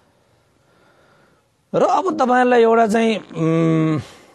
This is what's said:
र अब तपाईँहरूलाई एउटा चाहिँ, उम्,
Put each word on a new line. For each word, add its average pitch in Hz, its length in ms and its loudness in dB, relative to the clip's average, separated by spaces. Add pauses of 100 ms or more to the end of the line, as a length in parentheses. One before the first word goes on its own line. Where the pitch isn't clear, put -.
(1800)
र 185 80 0
अब 349 360 -2
तपाईँहरूलाई 247 420 2
एउटा 226 260 2
चाहिँ, 226 300 0
उम्, 160 840 -2 (360)